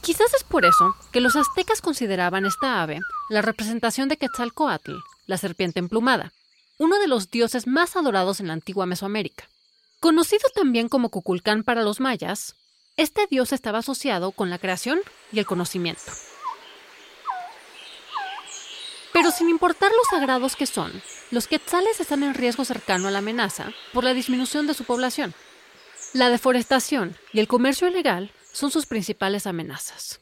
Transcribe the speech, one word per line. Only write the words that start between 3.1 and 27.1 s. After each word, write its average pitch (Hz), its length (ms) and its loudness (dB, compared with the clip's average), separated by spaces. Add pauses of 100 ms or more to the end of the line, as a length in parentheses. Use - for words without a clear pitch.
la 214 100 2
representación 226 720 -2
de 302 80 0
Quetzalcóatl, 240 760 -2 (280)
la 185 140 -4
serpiente 180 400 -4
emplumada, 214 520 0 (460)
uno 339 220 4
de 403 80 4
los 233 240 0
dioses 233 360 0
más 320 300 2
adorados 196 440 0
en 185 80 -4
la 160 40 -4
antigua 185 320 -4
Mesoamérica. 196 640 -6 (520)
Conocido 339 540 4
también 240 360 2
como 240 180 2
Cuculcán 196 540 0
para 233 200 0
los 208 180 -2
mayas, 208 540 -4 (440)
este 392 320 2
dios 254 240 2
estaba 220 240 -4
asociado 220 540 -2
con 185 180 -2
la 175 80 -6
creación 214 420 -2 (320)
y 214 60 0
el 202 80 0
conocimiento. 175 680 -4 (3000)
Pero 339 160 4
sin 339 180 2
importar 359 420 2
lo 466 200 6
sagrados 269 440 0
que 277 120 -2
son, - 260 -4 (380)
los 240 160 -2
quetzales 359 540 0
están 285 240 0
en 277 100 0
riesgo 247 320 0
cercano 196 420 -2
a - 20 0
la 196 100 0
amenaza 214 520 -4 (220)
por 247 100 2
la 254 80 4
disminución 254 540 0
de 302 80 0
su 247 100 -6
población. 247 480 -2 (800)
La 254 160 6
deforestación 240 880 2 (160)